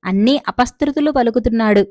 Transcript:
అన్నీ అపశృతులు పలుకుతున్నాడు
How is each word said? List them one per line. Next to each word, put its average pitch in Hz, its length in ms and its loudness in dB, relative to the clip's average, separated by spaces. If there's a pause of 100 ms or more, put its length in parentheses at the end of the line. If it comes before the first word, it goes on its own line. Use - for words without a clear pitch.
అన్నీ 214 440 0
అపశృతులు 294 640 -2
పలుకుతున్నాడు 226 800 2